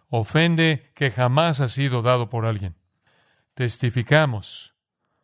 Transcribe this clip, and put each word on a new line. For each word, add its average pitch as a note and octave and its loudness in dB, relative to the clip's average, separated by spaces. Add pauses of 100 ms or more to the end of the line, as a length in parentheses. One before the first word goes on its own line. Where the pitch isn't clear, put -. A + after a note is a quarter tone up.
ofende D#3+ 0
que C3+ 0
jamás C3 2
ha C3 0
sido B2+ -2
dado A#2+ 0
por A2+ -4
alguien. G2 -4 (800)
Testificamos B2 -2 (480)